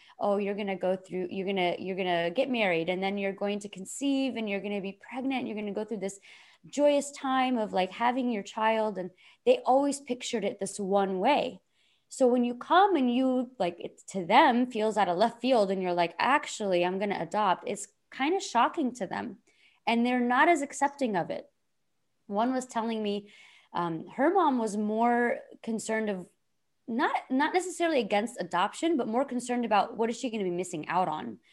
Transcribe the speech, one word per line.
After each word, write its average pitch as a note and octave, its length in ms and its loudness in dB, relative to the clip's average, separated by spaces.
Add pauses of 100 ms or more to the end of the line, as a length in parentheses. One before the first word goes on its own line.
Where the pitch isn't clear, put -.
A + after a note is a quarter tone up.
(200)
"Oh, G3+ 160 2
you're G3+ 180 -2
gonna G3 220 -4
go F#3 200 0
through, F#3 340 -6
you're F#3+ 160 -6
gonna, F#3 320 0
you're F#3 180 -6
gonna F3 340 0
get C4 180 0
married, F#3 400 0
and F#3 140 0
then G3 160 -2
you're G3 140 -2
going G3+ 280 -4
to G3+ 80 -12
conceive, C4+ 680 -4
and A3 120 -6
you're G3 120 -2
gonna G3+ 200 -6
be F#3+ 200 -10 (100)
pregnant, B3+ 300 -4
and A3+ 80 -8
you're G#3+ 80 -8
gonna G#3 160 -6
go G#3+ 120 -4
through A3 140 -8
this G3 220 -8 (460)
joyous C#4+ 460 2
time C4 440 0
of, G#3 160 -2
like, F#3+ 200 0
having B3 380 0
your G#3 120 -2
child." A3 560 0
And F3+ 120 -6 (360)
they B3 180 6
always C#4 360 4
pictured A#3+ 440 -4
it - 160 -4
this - 180 -6
one G3 400 2
way. G#3+ 420 2 (480)
So - 180 2
when B3 180 4
you A#3+ 100 -2
come F4 420 4
and B3 160 2
you, B3+ 460 2
like, F3 220 -2
it - 280 -14
to F#3+ 160 -6
them B3 420 6
feels G#3+ 300 -2
out G3 120 2
of F3 80 2
left A3+ 240 0
field A3+ 300 4
and F#3+ 120 -2
you're F3+ 100 0
like, F3 260 0
"Actually, F#3 640 0
I'm F#3 140 0
gonna G3+ 200 -2
adopt," F3+ 480 0
it's - 220 -8 (220)
kind D4 240 -2
of F#4+ 80 -2
shocking B3+ 520 0
to F#3+ 120 -6
them. G3+ 320 -8 (480)
And A#3 180 2
they're B3 160 2
not B3 280 4
as D#4 140 4
accepting C#4 540 -2
of E3 140 -2
it. - 200 -8 (760)
One A3 260 0
was B3+ 140 -4
telling A3+ 360 -4
me, G3+ 280 -4 (420)
um, E3+ 360 -4
her D4 220 2
mom D#4+ 280 4
was G#3+ 180 -2
more A#3 640 2 (240)
concerned A3 480 -4
of, F3+ 160 -6 (600)
not, D4+ 280 -2 (160)
not C#4+ 240 2
necessarily E4+ 460 2
against G#3 400 0
adoption, G#3 560 0
but A#3 120 0
more A#3+ 160 0
concerned B3 400 -4
about G#3 320 2
what A3+ 140 0
is A#3 80 -6
she C4 100 -4
gonna G#3+ 160 -4
be F3+ 60 0
missing F3 380 -6
out F3 200 0
on? C3 300 -8 (140)